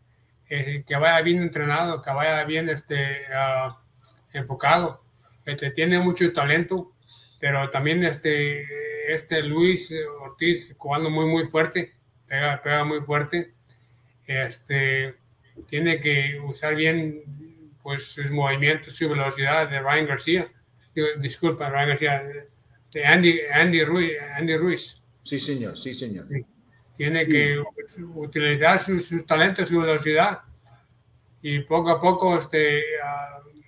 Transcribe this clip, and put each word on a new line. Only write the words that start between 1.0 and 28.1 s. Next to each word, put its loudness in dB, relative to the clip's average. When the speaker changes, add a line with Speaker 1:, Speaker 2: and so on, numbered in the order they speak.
Speaker 1:
bien 2
entrenado, -2
que -6
vaya 0
bien, -2
este, -4
ah, -2
enfocado. 0
Este, -6
tiene 2
mucho 2
talento, 0
pero -2
también 0
este, -2
este -2
Luis 2
Ortiz -2
jugando -2
muy, 2
muy 2
fuerte, -2
pega, -2
pega 0
muy -2
fuerte. -2
Este, -2
tiene 0
que 0
usar -4
bien -2
pues, -6
sus -4
movimientos, 0
su 0
velocidad 0
de -4
Ryan 0
García. -2
Digo, -2
disculpa, -2
Ryan 0
García, 0
de, -14
de -4
Andy, 6
Andy 6
Ruiz, 2
Andy 0
Ruiz. -2
Speaker 2:
Sí, -6
señor, -4
sí, -10
señor. -8
Speaker 1:
Sí. -6
Tiene 0
Speaker 2:
Sí. 2
Speaker 1:
que 2
ut-, -12